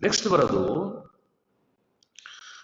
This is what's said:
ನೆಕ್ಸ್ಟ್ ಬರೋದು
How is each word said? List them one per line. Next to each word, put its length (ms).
ನೆಕ್ಸ್ಟ್ 260
ಬರೋದು 640